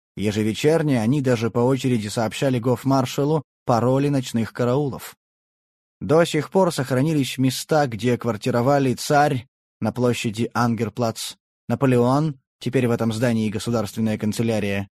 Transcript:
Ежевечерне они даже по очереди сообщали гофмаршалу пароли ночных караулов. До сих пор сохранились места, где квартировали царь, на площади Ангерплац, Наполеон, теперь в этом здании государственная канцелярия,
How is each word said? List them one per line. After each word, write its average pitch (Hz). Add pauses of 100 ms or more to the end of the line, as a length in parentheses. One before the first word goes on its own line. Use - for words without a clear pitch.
(160)
Ежевечерне 113
они 123
даже 120
по 113
очереди 123
сообщали 123
гофмаршалу 135 (220)
пароли 131
ночных 123
караулов. 123 (840)
До 147
сих 156
пор 185
сохранились 139
места, 135
где 117
квартировали 123
царь, 143 (320)
на 113
площади 117
Ангерплац, 117 (320)
Наполеон, 131 (200)
теперь 123
в 117
этом 113
здании 113
государственная 110
канцелярия, 104